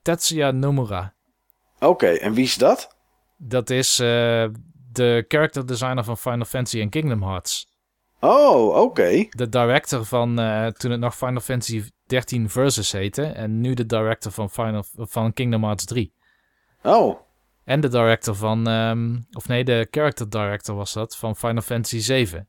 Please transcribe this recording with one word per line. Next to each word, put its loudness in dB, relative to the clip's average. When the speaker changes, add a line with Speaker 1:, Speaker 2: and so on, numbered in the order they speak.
Speaker 1:
Tetsuya 0
Nomura. -2
Speaker 2:
Oké, 4
en 2
wie 4
is 0
dat? 2
Speaker 1:
Dat -4
is, 2
eh, 2
de 2
character 0
designer -4
van -6
Final -4
Fantasy -4
en -2
Kingdom -2
Hearts. -6
Speaker 2:
Oh, 6
oké. 4
Speaker 1:
De -4
director 0
van, -2
eh, -2
toen -6
het -4
nog -4
Final -4
Fantasy -6
dertien -2
Versus 0
heette -4
en -4
nu 0
de -2
director -2
van -6
Final, -4
van -4
Kingdom 0
Hearts -2
drie. -4
Speaker 2:
Oh. 4
Speaker 1:
En 0
de 2
director 2
van, -2
ehm, -2
of -10
nee, 0
de 2
character -2
director -4
was -6
dat, -6
van -4
Final -2
Fantasy -4
zeven. 0